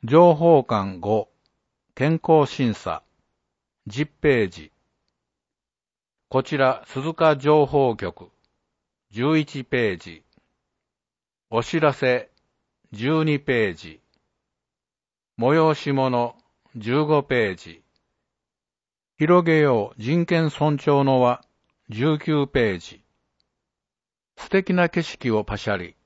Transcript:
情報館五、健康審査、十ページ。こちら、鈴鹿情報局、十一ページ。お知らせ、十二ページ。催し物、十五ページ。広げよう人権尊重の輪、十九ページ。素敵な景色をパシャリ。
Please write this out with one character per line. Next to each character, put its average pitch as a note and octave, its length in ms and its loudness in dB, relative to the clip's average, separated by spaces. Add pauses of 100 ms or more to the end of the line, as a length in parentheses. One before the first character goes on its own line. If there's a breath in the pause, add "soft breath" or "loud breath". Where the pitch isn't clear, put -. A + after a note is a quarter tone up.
情 D#3+ 320 6
報 D#3+ 280 4
館 F#2+ 360 -4
五、 G2+ 300 -2 (680)
健 D#3+ 280 -2
康 D#3 260 4
審 A#2+ 240 -2
査、 E2 300 -8 (840)
十 A#2+ 180 -6
ペ C3 380 0
ー F#2+ 60 -4
ジ。 D#2 220 -20 (1600)
こ C3 140 -2
ち D3+ 140 -6
ら、 C3 300 0
鈴 D3 260 -8
鹿 D#3 220 2
情 D3 300 2
報 C3 320 0
局、 F2+ 320 -12 (840)
十 C3+ 260 0
一 C#3+ 280 -6
ペ A#2 280 -2
ー F2 40 -8
ジ。 E2 260 -20 (1300)
お A#2 140 -2
知 E3 160 -4
ら D3+ 120 2
せ、 B2 380 -2 (600)
十 C#3+ 320 -2
二 D3 160 0
ペ A#2 320 -2
ー - 20 -10
ジ。 D#2+ 260 -18 (1400)
催 D#3 360 2
し D3 180 -6
物、 B2 440 -2 (400)
十 A#2+ 280 -2
五 D3 200 0
ペ A#2 280 0
ー F2+ 40 -8
ジ。 - 280 -20 (1300)
広 E3+ 280 2
げ D#3+ 140 2
よ B2 380 0
う A2+ 40 -16
人 E3 240 0
権 E3 240 0
尊 D3 280 -2
重 C#3 260 2
の C3+ 180 2
輪、 B2 200 0 (480)
十 D3 300 -2
九 D3 280 -2
ペ A2+ 260 0
ー F2+ 60 -8
ジ。 - 240 -20 (1300)
素 - 120 -18
敵 F#3+ 240 0
な F3 160 2
景 E3+ 120 -2
色 - 300 -6
を G#2+ 120 0
パ - 140 -8
シ - 140 -8
ャ G2 60 -2
リ。 F2 180 -12 (100)